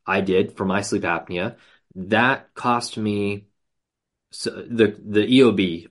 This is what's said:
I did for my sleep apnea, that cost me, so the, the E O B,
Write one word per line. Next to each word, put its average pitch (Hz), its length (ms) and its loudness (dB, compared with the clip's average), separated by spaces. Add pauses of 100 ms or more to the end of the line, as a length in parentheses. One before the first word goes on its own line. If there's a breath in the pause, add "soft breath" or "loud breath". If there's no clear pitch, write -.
I 98 160 0
did 95 340 0
for 101 100 -4
my 95 160 0
sleep 101 200 -4
apnea, 90 540 -4 (400 soft breath)
that 107 580 0
cost 120 420 -4
me, 101 520 -4 (840)
so - 200 -10
the, 104 520 0
the 104 220 0
E 127 180 6
O 117 80 6
B, 92 400 -2